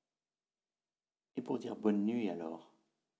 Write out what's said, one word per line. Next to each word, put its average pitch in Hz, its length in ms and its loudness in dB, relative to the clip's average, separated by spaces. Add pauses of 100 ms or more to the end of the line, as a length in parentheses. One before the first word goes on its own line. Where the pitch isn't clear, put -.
(1400)
Et 123 60 -2
pour 123 180 -2
dire 117 160 -6
bonne 104 300 4
nuit 113 240 2
alors. 82 440 -6 (460)